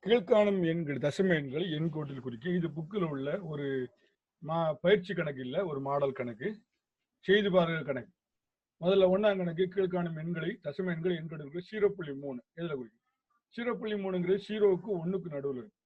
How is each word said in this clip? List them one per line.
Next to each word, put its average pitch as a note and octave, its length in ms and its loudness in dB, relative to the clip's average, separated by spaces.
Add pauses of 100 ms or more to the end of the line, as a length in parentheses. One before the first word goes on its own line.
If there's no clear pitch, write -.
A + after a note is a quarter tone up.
கீழ்காணும் G#3 640 4
எண்கள், D3 340 -2
தசம F3+ 300 2
எண்களை D3 320 -2 (100)
எண்கோட்டில் D3+ 480 -4
குறிக்க. A#2+ 260 -8
இது F3 180 0
புக்கில் E3 440 -4
உள்ள C3+ 160 -4 (220)
ஒரு C#3+ 160 -6 (760)
மா-, D#3+ 380 0
பயிற்சி G3 340 2
கணக்கு D3+ 260 -4
இல்ல, B2+ 160 -6 (100)
ஒரு C#3+ 140 -4
மாடல் C#3 380 0
கணக்கு, A#2+ 300 -6 (800)
செய்து G3+ 240 4
பாருங்க E3 320 4
கணக்கு. B2+ 300 -6 (680)
முதல்ல F#3 320 6
ஒண்ணாம் G3+ 280 4
கணக்கு, F3 240 0 (100)
கீழ்காணும் F3 480 0
எண்களை, E3 280 -4 (140)
தசம F3 300 -4
எண்களை E3+ 220 0
எண்கோட்டில் D#3 340 -10
குறிக்க. F3 200 -10
ஜீரோ G#3 260 2
புள்ளி D3+ 180 -8
மூணு C3+ 260 -8 (160)
எதுல E3 240 -4
குறிக்கும்? A2+ 240 -16 (500)
ஜீரோ A#3+ 240 -4
புள்ளி G#3+ 240 -4
மூணுங்கிறது F#3 460 0
ஜீரோவுக்கு G#3 420 4 (120)
ஒண்ணுக்கு F3 340 -4
நடுவுல C#3 260 -4
இருக்கு. G#2+ 240 -18